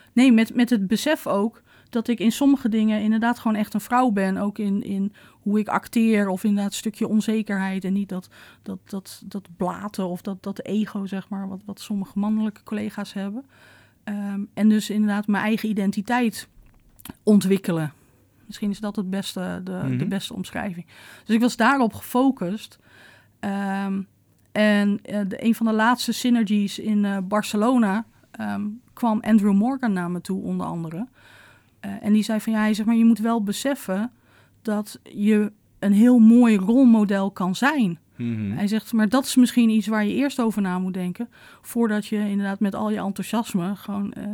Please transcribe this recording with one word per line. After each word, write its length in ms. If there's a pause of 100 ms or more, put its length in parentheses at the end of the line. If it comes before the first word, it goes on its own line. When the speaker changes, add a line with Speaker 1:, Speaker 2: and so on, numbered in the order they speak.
(120)
Speaker 1:
Nee, 200
met, 220
met 160
het 160
besef 400
ook 360 (280)
dat 180
ik 100
in 140
sommige 360
dingen 320
inderdaad 380
gewoon 180
echt 180
een 60
vrouw 300
ben. 260
Ook 220
in, 240
in 300 (200)
hoe 260
ik 100
acteer 600
of 160
inderdaad 280
een 60
stukje 300
onzekerheid. 760
En 80
niet 160
dat, 200 (340)
dat, 220
dat, 420
dat 300
blaten 520
of 140
dat, 200
dat 220
ego, 420
zeg 220
maar, 200
wat, 180
wat 140
sommige 380
mannelijke 440
collega's 500
hebben. 320 (600)
Ehm, 360 (140)
en 140
dus 220
inderdaad 360
mijn 180
eigen 240
identiteit 800 (720)
ontwikkelen. 720 (540)
Misschien 240
is 100
dat 160
het 140
beste, 540
de, 200
Speaker 2:
Mhm. 140
Speaker 1:
de 80
beste 280
omschrijving. 520 (380)
Dus 100
ik 60
was 160
daarop 360
gefocust. 840 (640)
Ehm, 600 (520)
en, 500
eh, 260
de, 160
een 100
van 120
de 60
laatste 400
synergies 640
in, 260
eh, 180
Barcelona, 840 (260)
ehm, 320 (300)
kwam 280
Andrew 340
Morgan 380
naar 180
me 100
toe, 220
onder 240
andere. 400 (720)
Eh, 100 (100)
en 120
die 100
zei 180
van, 120
ja, 60
hij 160
zegt, 140
"Maar 80
je 80
moet 140
wel 240
beseffen 680 (520)
dat 400
je 500 (260)
een 140
heel 260
mooi 380
rolmodel 720
kan 240
zijn." 440 (180)
Speaker 2:
Mhm. 340
Speaker 1:
Hij 160
zegt, 260
"Maar 160
dat 160
is 120
misschien 340
iets 160
waar 200
je 80
eerst 260
over 220
na 160
moet 160
denken, 340 (340)
voordat 440
je 220
inderdaad 320
met 140
al 160
je 80
enthousiasme 800
gewoon, 360
eh, 220